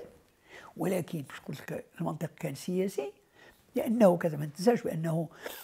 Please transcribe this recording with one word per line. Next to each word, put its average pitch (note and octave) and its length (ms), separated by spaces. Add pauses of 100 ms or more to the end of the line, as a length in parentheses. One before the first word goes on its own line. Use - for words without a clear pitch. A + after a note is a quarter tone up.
(760)
ولكن E3+ 440
باش - 180
قلت - 320
لك - 140 (160)
المنطق D#3+ 340
كان D3 200
سياسي، F#3 580 (640)
لأنه A3 420
كذا D#3+ 200
ما D3 80
تنساش F#3 360
بأنه E3 480 (340)